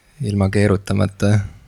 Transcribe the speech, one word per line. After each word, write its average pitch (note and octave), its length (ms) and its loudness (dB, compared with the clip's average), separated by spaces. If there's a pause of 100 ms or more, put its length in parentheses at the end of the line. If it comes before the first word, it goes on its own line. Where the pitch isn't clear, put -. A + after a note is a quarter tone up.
(220)
ilma G2+ 280 0
keerutamata. G2+ 880 0 (280)